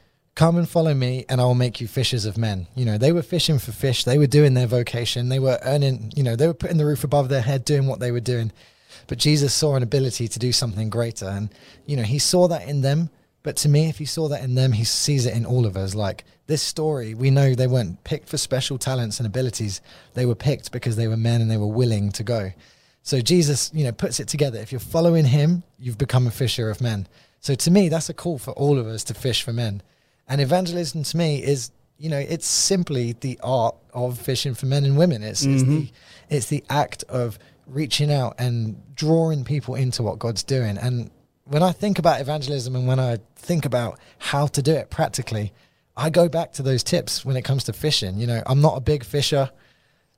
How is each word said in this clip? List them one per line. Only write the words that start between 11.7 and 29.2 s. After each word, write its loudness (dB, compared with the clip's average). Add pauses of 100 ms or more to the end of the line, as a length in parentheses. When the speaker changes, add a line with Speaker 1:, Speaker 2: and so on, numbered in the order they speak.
Speaker 1:
you -4
know, -2
he -2
saw 4
that -4
in -2
them. 0 (320)
But -6
to 2
me, 4
if -6
he -8
saw -4
that -4
in -2
them, 4
he 2
sees 0
it 0
in 0
all 2
of -2
us. -4
Like, -4 (220)
this 0
story, -4
we 0
know 6
they 2
weren't 0
picked -6
for -4
special -2
talents -4
and -2
abilities. -4 (360)
They 0
were 2
picked -2
because -2
they 0
were 0
men 2
and 2
they 2
were 0
willing 0
to -8
go. -4 (520)
So 0
Jesus, 2
you 0
know, -2
puts -4
it -8
together. -2
If -10
you're -6
following 4
him, 4 (160)
you've -8
become 2
a 0
fisher -2
of -6
men. -2 (320)
So -2
to 0
me, 6
that's -2
a -10
call -6
for -10
all 2
of -2
us -8
to -8
fish -2